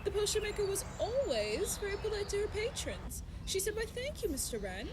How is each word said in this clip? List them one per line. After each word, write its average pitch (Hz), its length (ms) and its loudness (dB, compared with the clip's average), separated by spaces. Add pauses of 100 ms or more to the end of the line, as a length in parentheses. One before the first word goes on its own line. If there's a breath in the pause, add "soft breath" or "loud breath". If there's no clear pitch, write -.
The 403 80 0
potion 415 300 2
maker 415 240 2
was 392 200 2 (140)
always 403 760 2
very 403 200 -2
polite 403 320 0
to 415 80 2
her 415 100 2
patrons. - 760 -2 (220 loud breath)
She - 140 2
said, 415 160 0
Why, 440 120 0
thank 508 360 -4
you, 440 60 2
Mister 247 280 0
Wren. 202 360 -4